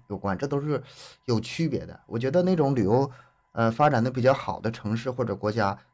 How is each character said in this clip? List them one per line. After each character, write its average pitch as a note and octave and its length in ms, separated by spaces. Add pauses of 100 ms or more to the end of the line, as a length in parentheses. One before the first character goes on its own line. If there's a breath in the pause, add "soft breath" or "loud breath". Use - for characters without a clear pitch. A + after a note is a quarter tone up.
有 G2+ 100
关， G2 200
这 D3 80
都 C#3+ 140
是 C#3+ 240 (400 loud breath)
有 A#2 160
区 - 300
别 A#2 160
的。 E2+ 200
我 A2+ 140
觉 B2+ 100
得 F3 140
那 F#3 100
种 C#3+ 220
旅 A2+ 80
游， B2 260 (440 loud breath)
呃， A2+ 180
发 D3 180
展 A#2+ 140
的 B2+ 80
比 B2 100
较 C3 120
好 - 260
的 A2 100
城 A2 280
市 B2+ 120
或 B2+ 140
者 G2+ 100
国 G#2 160
家， G#2 300 (140 soft breath)